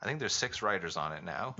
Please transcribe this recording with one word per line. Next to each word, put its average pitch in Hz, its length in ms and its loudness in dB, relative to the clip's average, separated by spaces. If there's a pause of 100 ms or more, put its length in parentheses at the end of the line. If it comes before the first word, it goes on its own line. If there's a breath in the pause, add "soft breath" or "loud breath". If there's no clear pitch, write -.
I - 40 -6
think 139 140 0
there's 113 160 2
six - 260 0
writers 95 360 2
on 76 160 0
it 78 100 -8
now. 90 360 -4